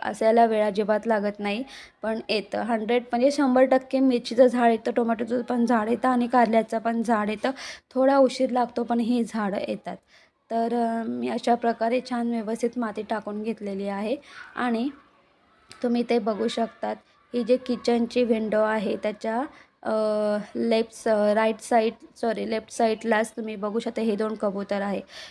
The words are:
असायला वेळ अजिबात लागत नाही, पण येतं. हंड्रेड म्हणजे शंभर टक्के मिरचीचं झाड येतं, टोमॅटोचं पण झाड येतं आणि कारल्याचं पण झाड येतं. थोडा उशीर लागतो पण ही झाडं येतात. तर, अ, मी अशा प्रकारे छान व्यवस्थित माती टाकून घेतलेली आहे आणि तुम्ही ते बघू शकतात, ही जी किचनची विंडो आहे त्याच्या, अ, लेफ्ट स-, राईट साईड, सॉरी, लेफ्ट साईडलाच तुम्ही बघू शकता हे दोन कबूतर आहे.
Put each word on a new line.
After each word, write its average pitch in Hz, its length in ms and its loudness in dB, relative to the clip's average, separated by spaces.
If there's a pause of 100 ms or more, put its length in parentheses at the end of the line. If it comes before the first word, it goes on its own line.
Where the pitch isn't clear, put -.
असायला 220 420 4
वेळ 220 200 4
अजिबात 208 420 0
लागत 208 340 0
नाही, 208 240 -2 (380)
पण 220 160 -4 (100)
येतं. 202 300 -2
हंड्रेड 220 440 0
म्हणजे 247 280 2
शंभर 262 340 4
टक्के 262 360 2
मिरचीचं 247 460 4
झाड 240 240 4
येतं, 226 200 0
टोमॅटोचं 233 520 -2
पण 240 240 0
झाड 220 220 2
येतं 240 200 0
आणि 247 180 2
कारल्याचं 226 520 2
पण 233 240 -2
झाड 208 280 0
येतं. 214 200 -2 (440)
थोडा 262 220 4
उशीर 254 340 4
लागतो 240 320 -2
पण 233 180 0
ही 233 240 0
झाडं 208 340 -4 (100)
येतात. 196 280 -8 (540)
तर, 233 240 -2
अ, 226 320 -2
मी 240 220 -4
अशा 233 260 0
प्रकारे 233 460 0 (100)
छान 240 200 -2
व्यवस्थित 226 460 -4
माती 214 260 -4
टाकून 208 400 -6
घेतलेली 202 460 -6
आहे 208 280 -4 (400)
आणि 240 320 -2 (960)
तुम्ही 240 280 0
ते 233 80 2
बघू 214 300 -2
शकतात, 214 480 -6 (380)
ही 240 80 0
जी 208 140 2
किचनची 240 680 0
विंडो 220 380 0
आहे 214 360 0
त्याच्या, 220 460 -4 (400)
अ, 220 100 -4 (640)
लेफ्ट 226 360 0
स-, - 160 -6
राईट 214 520 2
साईड, 233 320 2 (280)
सॉरी, 214 300 -4
लेफ्ट 220 200 -6
साईडलाच 220 680 0
तुम्ही 214 200 -8
बघू 208 220 -4
शकता 226 240 -4
हे 226 140 0
दोन 220 180 -2
कबूतर 202 460 -4
आहे. 196 200 -4 (300)